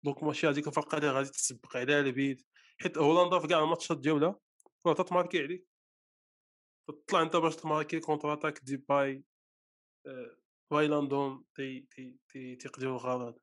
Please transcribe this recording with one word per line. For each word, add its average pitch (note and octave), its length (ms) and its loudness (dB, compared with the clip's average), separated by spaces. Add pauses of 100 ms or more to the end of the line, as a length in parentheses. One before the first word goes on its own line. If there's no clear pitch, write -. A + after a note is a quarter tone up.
دونك C#3+ 200 -2
ماشي D3+ 240 0
هذيك D3 200 0
الفرقة D3+ 300 -2
اللي D3 140 2
غادي C3+ 180 0
تسبق - 480 -6
عليها C#3 220 2
البيت. C3+ 480 -2 (340)
حيت - 160 -4
هولندا F3 420 6
في D3+ 80 -4
كاع D#3+ 160 4
الماتشات D#3+ 360 0
ديالها D3+ 400 2 (480)
راه D#3+ 60 4
تتماركي F3+ 500 0
عليك. F3 240 -8 (1200)
تطلع E3 340 0
انت D#3+ 140 0
باش D#3+ 200 2
تماركي D#3 440 -2
كونتر D3+ 340 -4
اتاك D3+ 300 -6
ديباي، C#3 600 -2 (840)
آه، B2+ 300 -14 (340)
فايلاندوم C#3 760 0 (100)
تي-، C3+ 360 -10
تي-، B2+ 260 -18 (120)
تي-، B2+ 260 -12
تيقضيو C3 360 -8
الغرض. B2 520 -4